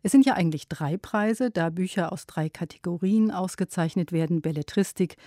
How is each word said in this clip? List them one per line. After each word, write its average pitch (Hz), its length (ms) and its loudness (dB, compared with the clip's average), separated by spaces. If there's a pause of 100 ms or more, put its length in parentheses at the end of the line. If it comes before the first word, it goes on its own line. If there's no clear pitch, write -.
Es 202 120 0
sind 269 120 10
ja 262 100 4
eigentlich 160 340 0
drei 151 260 -2
Preise, 220 560 0
da 165 200 0
Bücher 180 420 -2
aus 165 120 -10
drei 156 220 -4
Kategorien 190 840 0
ausgezeichnet 180 800 -2
werden: 160 280 0
Belletristik, 160 840 -2